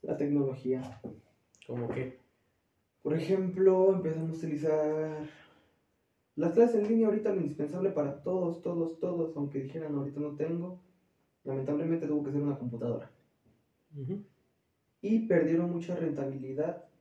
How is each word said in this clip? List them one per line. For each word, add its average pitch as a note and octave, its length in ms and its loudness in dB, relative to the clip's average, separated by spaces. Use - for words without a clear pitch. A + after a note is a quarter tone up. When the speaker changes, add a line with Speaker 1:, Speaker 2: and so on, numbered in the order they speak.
Speaker 1:
La C3+ 140 -4
tecnología. C3+ 840 -2
Speaker 2:
¿Cómo A#2+ 220 -4
qué? B2+ 300 -6
Speaker 1:
Por D3 140 0
ejemplo, F#3 760 4
empezamos D#3+ 400 0
a D#3+ 60 -6
utilizar D#3 880 0
las E3 160 0
clases A#3 300 6
en G#3 60 0
línea A3+ 180 4
ahorita, G#3 260 2
lo F#3+ 80 0
indispensable D3+ 500 -2
para C#3+ 320 -2
todos, F3 400 -2
todos, E3+ 380 -2
todos, E3+ 360 -2
aunque C#3 240 -4
dijeran, D3+ 340 -6
"Ahorita C#3+ 260 -4
no D3 160 -6
tengo", E3+ 440 -4
lamentablemente D3 640 -2
tuvo D3 180 0
que C3+ 80 -4
ser C#3+ 100 0
una C#3+ 160 0
computadora. A#2+ 540 -4
Speaker 2:
Ujú. D#3+ 260 -6
Speaker 1:
Y A3 260 2
perdieron E3+ 440 4
mucha E3+ 260 -4
rentabilidad C#3 880 -4